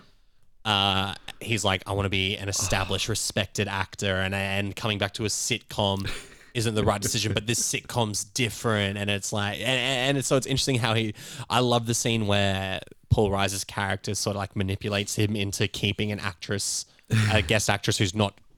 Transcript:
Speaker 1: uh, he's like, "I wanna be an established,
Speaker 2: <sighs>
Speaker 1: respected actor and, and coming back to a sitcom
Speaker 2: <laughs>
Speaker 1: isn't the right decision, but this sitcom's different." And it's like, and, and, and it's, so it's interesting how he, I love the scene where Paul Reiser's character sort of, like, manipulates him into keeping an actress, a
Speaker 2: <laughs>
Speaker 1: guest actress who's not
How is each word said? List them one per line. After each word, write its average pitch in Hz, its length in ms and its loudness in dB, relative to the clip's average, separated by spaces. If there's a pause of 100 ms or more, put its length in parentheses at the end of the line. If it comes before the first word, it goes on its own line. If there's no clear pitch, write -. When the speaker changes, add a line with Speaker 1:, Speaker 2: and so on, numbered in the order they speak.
(640)
Speaker 1:
uh, 98 500 2 (260)
he's 107 240 -2
like, 95 220 4
"I 101 60 -4
wanna 98 180 0
be 95 260 0
an 98 120 -6
established, 95 600 0
Speaker 2:
<sighs> - 0 -
Speaker 1:
respected 104 580 -2
actor 98 540 -2
and, 95 160 0
and 98 400 -2
coming 107 220 -2
back 98 160 0
to 113 100 -4
a 104 40 0
sitcom 98 840 0
Speaker 2:
<laughs> - 400 -16
Speaker 1:
isn't 113 200 0
the 107 100 2
right 101 160 2
decision, 104 340 -2
but 107 120 -2
this 117 140 0
sitcom's - 640 -2
different." 104 720 0
And 101 100 -2
it's 101 240 -2
like, 101 280 -2
and, - 80 -6
and, 127 400 0
and 139 100 2
it's, 131 80 -2
so 143 100 2
it's 127 120 0
interesting 135 320 0
how 113 140 2
he, 110 200 0 (340)
I 117 120 4
love 120 260 4
the 117 80 2
scene 113 320 0
where 95 540 2 (280)
Paul 107 220 4
Reiser's 98 340 0
character 101 500 -2
sort 101 220 -2
of, - 20 -2
like, 98 160 -6
manipulates 101 600 -2
him 107 180 0
into 101 320 0
keeping 104 460 -2
an 101 80 -4
actress, - 640 -4 (460)
a 110 100 4
Speaker 2:
<laughs> - 0 -
Speaker 1:
guest 107 280 2
actress 104 280 2
who's 95 160 2
not 104 200 0 (240)